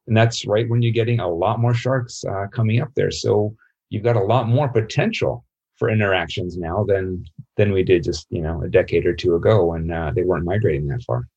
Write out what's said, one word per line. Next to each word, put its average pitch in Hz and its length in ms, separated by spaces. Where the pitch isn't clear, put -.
And 113 100
that's 117 300
right 110 240
when 120 120
you're 117 120
getting 117 260
a 90 80
lot 92 320
more 120 140
sharks, 123 500
uh, 98 300
coming 113 260
up 156 160
there. 98 160
So 107 420
you've 104 160
got 120 100
a 101 80
lot 113 240
more 131 220
potential 117 720
for - 140
interactions 92 680
now 90 300
than, 92 400
than 101 160
we 95 100
did 90 200
just, 82 260
you 85 120
know, 82 220
a 87 60
decade 85 360
or 87 80
two 85 220
ago 98 300
when, 82 260
uh, 82 240
they 90 80
weren't 87 220
migrating 85 420
that 62 160
far. 62 340